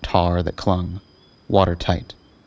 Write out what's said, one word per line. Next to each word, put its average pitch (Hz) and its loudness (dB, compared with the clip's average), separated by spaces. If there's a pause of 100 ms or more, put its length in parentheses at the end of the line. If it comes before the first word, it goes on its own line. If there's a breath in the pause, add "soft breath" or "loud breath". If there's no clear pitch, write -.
tar 87 0
that 87 -4
clung, 90 -2 (460)
watertight, 90 0 (340)